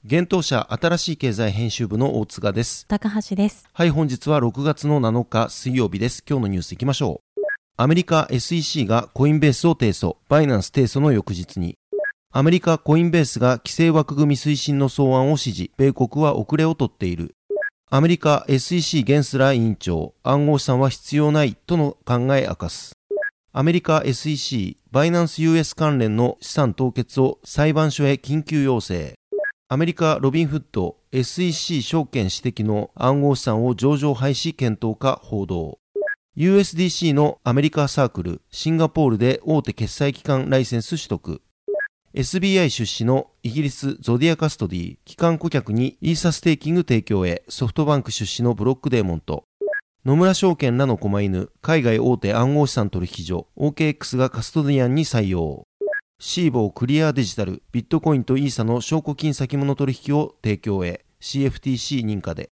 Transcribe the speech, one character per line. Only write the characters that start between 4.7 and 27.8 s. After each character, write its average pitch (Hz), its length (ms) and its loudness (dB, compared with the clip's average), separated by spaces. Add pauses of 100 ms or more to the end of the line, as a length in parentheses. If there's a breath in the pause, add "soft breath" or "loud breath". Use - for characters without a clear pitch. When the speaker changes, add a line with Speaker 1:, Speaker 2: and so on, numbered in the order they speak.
Speaker 1:
の 151 100 2
七 117 260 2
日 113 240 0
水 - 280 -4
曜 113 120 2
日 92 120 -4
で 117 80 0
す。 - 200 -6
今 139 120 0
日 - 20 0
の 104 60 0
ニ 98 80 -2
ュ 87 40 -2
ー - 40 -6
ス - 80 -12
い - 40 -12
き - 80 -6
ま 139 80 0
し 143 100 -2
ょ 95 180 -4 (160)
う。 403 40 -6 (360)
ア 120 100 2
メ 156 80 6
リ 175 80 2
カ 160 260 2
エ 127 120 0
ス - 160 -4
イ - 20 0
ー 160 40 -2
シ - 180 -4
ー 110 80 0
が 117 260 0
コ 139 140 2
イ - 20 4
ン 151 80 4
ベ 143 120 6
ー - 20 2
ス 170 160 2
を 165 100 4
提 110 140 2
訴。 - 240 -2 (120)
バ 151 140 6
イ 147 60 4
ナ 123 80 2
ン 95 80 0
ス - 100 -10
提 135 120 4
訴 135 120 -2
の 147 140 4
翌 107 180 0
日 90 300 -6
に。 87 160 -4 (560)
ア 131 100 2
メ 156 80 6
リ 175 100 4
カ 165 180 2
コ 151 180 2
イ 170 60 4
ン 170 100 2
ベ 170 80 4
ー 151 40 4
ス - 140 -4
が 123 200 2
規 - 120 -12
制 165 220 4
枠 151 240 2
組 147 140 4
み 139 60 2
推 147 200 0
進 139 240 -2
の 139 80 2
草 143 160 0
案 131 260 4
を 151 60 4
支 127 160 -4
持。 87 240 -6
米 135 160 4
国 135 320 -2
は 147 120 2
遅 131 200 -2
れ 160 80 2
を 160 100 0
と 139 120 -2
っ - 40 -4
て - 160 -6
い 87 80 -2
る。 82 220 -10 (520)
ア 135 120 2
メ 165 80 4
リ 170 100 4
カ 147 300 2
エ 135 100 4
ス - 160 -4
イ 175 40 2
ー - 20 2
シ 156 200 0
ー - 40 0
ゲ 139 140 4
ン 147 40 4
ス 139 160 -2
ラ 135 140 6
ー - 20 2
委 123 40 2
員 113 180 2
長、 82 380 -4 (100)
暗 143 220 2
号 147 120 4
資 - 60 -4
産 127 160 0
は 135 80 2
必 - 260 -6
要 151 160 4
な 151 140 2
い 110 100 -2
と - 220 -4
の 147 280 0
考 120 180 0 (120)
え 135 140 2
明 - 80 -6
か 82 140 -8
す。 - 220 -12 (600)
ア 135 100 -2
メ 160 100 4
リ 170 100 2
カ 156 220 2
エ 131 100 0
ス 151 160 -4
イ - 20 0
ー 147 40 -2
シ 131 200 -6
ー、 98 200 -4 (140)
バ 135 140 4
イ 170 80 2
ナ 175 100 2
ン 160 60 0
ス - 140 -4
ユ 160 120 4
ー 165 40 4
エ 160 40 2
ス - 140 -6
関 151 220 2
連 110 180 2
の 120 240 0
資 - 140 -12
産 131 200 2
凍 127 160 -2
結 127 300 -4
を 131 240 2
裁 151 280 0
判 151 200 2